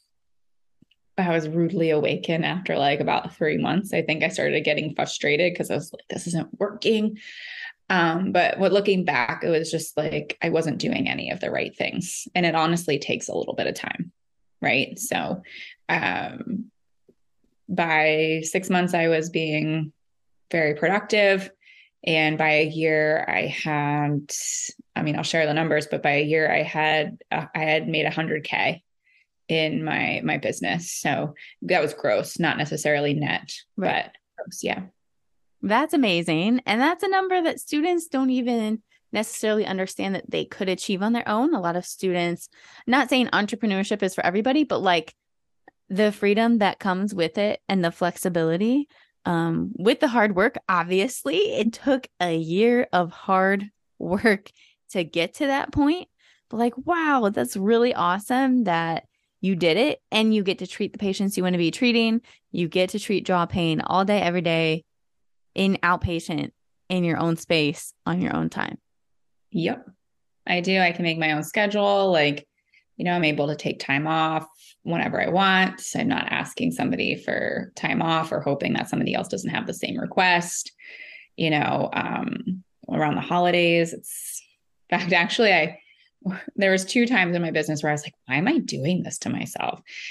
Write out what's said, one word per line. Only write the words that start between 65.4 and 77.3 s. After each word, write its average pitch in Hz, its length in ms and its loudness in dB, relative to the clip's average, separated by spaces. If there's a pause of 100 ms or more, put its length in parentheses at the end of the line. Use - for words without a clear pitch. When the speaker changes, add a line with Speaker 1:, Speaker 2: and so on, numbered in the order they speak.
Speaker 2:
in 196 300 2
outpatient, 170 680 -2 (380)
in 185 140 0
your 165 140 2
own 165 180 0
space, 156 580 0 (140)
on 170 120 0
your 175 160 -2
own - 140 -2
time. - 300 -6 (720)
Speaker 1:
Yep, 190 360 -4 (600)
I 180 140 0
do. 190 180 2
I 175 120 4
can 175 120 -4
make 165 160 0
my 156 140 2
own 151 100 -2
schedule. 202 680 2
Like, 147 360 2 (500)
you - 80 -4
know, 180 60 0
I'm 175 120 0
able 151 240 2
to 151 80 -2
take 151 240 -6
time 143 280 -2
off 160 400 0 (340)
whenever 165 400 -2
I - 80 0
want. 190 520 2 (140)
I'm - 120 -2
not - 240 -2
asking - 400 -2
somebody - 440 -2
for - 600 -4